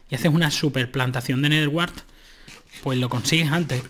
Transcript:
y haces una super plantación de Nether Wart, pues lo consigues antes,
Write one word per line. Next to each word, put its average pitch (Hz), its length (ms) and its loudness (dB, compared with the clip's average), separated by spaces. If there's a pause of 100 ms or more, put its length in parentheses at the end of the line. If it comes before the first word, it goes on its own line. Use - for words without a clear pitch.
y 147 60 -8
haces 156 180 2
una 160 180 4
super 131 420 -2
plantación 127 500 -2
de 147 60 2
Nether 151 200 2
Wart, 170 280 -2 (840)
pues 131 160 0
lo 127 100 0
consigues 143 420 2
antes, 147 400 0